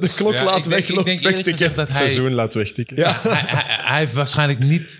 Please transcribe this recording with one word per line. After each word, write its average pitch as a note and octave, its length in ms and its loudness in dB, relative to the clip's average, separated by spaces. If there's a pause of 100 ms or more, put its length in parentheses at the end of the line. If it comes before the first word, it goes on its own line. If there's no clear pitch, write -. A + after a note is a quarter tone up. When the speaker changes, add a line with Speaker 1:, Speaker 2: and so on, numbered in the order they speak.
Speaker 1:
de F3+ 140 2
klok G#3+ 180 0
Speaker 2:
Ja, B2 120 0
Speaker 1:
laat F#3+ 120 2
Speaker 2:
ik D#3+ 140 -2
denk, F3 40 2 (120)
Speaker 1:
weglo-, F3+ 120 -2
Speaker 2:
ik F3+ 60 2
denk F3+ 160 0
eerlijk - 20 -8 (140)
Speaker 1:
wegtikken? F3+ 160 -2
Speaker 2:
gezegd E3 240 0
dat D3+ 120 -2
Speaker 3:
Het C3+ 100 0
Speaker 2:
hij C#3 100 4
Speaker 3:
seizoen C3 260 0
laat A2+ 200 0
wegtikken. A#2 420 -4
Speaker 1:
Ja. - 260 0
Speaker 2:
Hij, A3 240 0
hij, C#3+ 200 -2
hij B2 320 -2
heeft D3 140 -2
waarschijnlijk C#3+ 460 0
niet D3+ 240 2 (180)